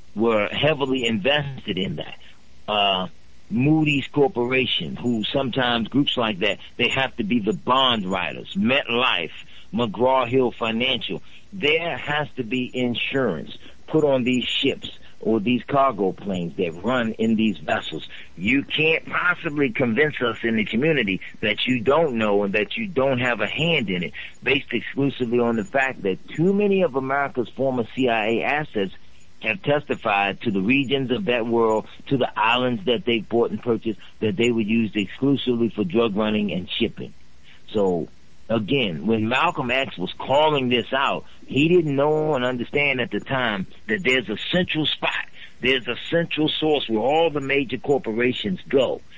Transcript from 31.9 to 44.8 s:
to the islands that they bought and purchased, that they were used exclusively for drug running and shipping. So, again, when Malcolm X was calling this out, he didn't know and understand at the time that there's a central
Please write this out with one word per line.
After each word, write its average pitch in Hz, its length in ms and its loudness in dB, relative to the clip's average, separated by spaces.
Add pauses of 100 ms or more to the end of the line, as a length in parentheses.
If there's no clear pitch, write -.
to 143 100 2
the 120 180 2
islands 120 500 2
that 117 200 2
they 117 140 2
bought 107 320 2
and 107 100 -4
purchased, 113 380 -2 (200)
that 107 160 0
they 117 160 4
were 113 100 2
used 107 360 2
exclusively 117 720 2
for 104 140 -2
drug 101 320 2
running 107 360 0
and 90 160 -4
shipping. - 460 -4 (580)
So, 92 360 2 (420)
again, 107 560 0
when 110 240 2
Malcolm 147 400 0
X 131 260 -2
was - 220 -4
calling 143 520 4
this 120 220 0
out, 135 320 0 (220)
he 143 220 2
didn't 165 280 4
know 151 380 2
and 127 100 0
understand 127 560 0
at 110 120 -2
the 104 80 -2
time 107 480 -2 (200)
that 107 140 0
there's 127 260 2
a 104 100 -4 (140)
central 165 360 0